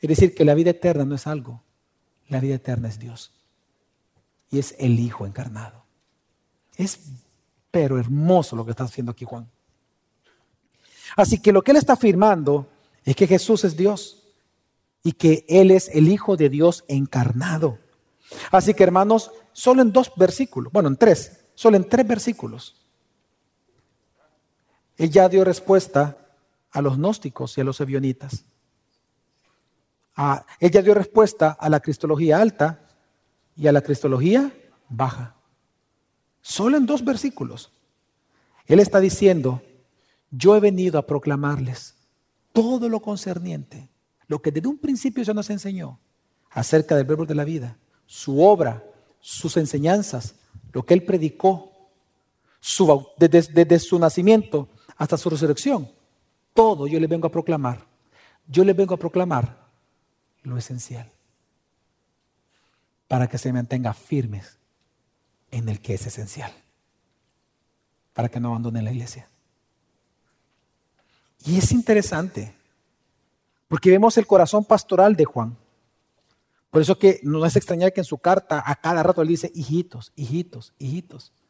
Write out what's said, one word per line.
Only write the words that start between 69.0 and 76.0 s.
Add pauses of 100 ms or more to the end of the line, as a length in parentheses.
Y
es
interesante, (1120)
porque
vemos
el
corazón
pastoral
de
Juan. (1120)